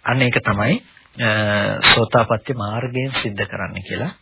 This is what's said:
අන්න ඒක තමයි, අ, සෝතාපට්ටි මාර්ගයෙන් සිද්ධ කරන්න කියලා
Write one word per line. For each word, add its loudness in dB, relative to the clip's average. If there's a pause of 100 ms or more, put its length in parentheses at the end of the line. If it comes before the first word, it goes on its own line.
අන්න 2
ඒක 2
තමයි, 2 (420)
අ, 0 (540)
සෝතාපට්ටි 2
මාර්ගයෙන් -4
සිද්ධ -2
කරන්න -8
කියලා -6